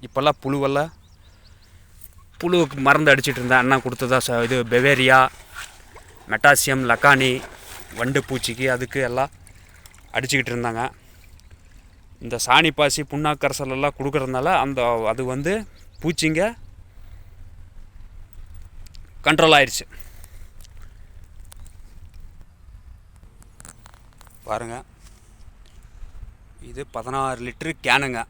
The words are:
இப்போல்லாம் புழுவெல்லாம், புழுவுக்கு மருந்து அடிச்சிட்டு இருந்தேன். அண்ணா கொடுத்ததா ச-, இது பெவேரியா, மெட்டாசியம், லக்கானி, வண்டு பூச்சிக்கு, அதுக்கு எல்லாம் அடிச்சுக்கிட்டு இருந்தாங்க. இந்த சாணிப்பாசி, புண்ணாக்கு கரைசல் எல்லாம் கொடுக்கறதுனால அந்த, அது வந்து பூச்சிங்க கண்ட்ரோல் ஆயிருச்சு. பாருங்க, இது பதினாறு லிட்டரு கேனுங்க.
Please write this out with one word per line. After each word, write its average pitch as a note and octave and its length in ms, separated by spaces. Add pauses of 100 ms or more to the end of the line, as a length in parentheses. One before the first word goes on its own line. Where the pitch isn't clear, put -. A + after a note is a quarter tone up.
இப்போல்லாம் C#3 420
புழுவெல்லாம், C#3 500 (1500)
புழுவுக்கு E3+ 360
மருந்து C#3+ 380
அடிச்சிட்டு C3 260
இருந்தேன். B2 180
அண்ணா C3 180
கொடுத்ததா B2+ 500
ச-, A#2+ 180
இது B2 200
பெவேரியா, C3 640 (1000)
மெட்டாசியம், C3+ 600
லக்கானி, C3 540 (540)
வண்டு C3+ 280
பூச்சிக்கு, B2+ 460
அதுக்கு B2+ 300
எல்லாம் B2+ 300 (840)
அடிச்சுக்கிட்டு B2 400
இருந்தாங்க. A#2+ 380 (1300)
இந்த A#2 260
சாணிப்பாசி, D3+ 640
புண்ணாக்கு D3+ 280
கரைசல் C#3 320
எல்லாம் C#3 280
கொடுக்கறதுனால C3 460
அந்த, B2+ 640
அது A#2+ 160
வந்து D3 420 (360)
பூச்சிங்க D#3+ 520 (2750)
கண்ட்ரோல் D#3 320
ஆயிருச்சு. C3+ 300 (4000)
பாருங்க, A#2 400 (1800)
இது B2+ 240
பதினாறு B2+ 580
லிட்டரு D3 280 (100)
கேனுங்க. C3 480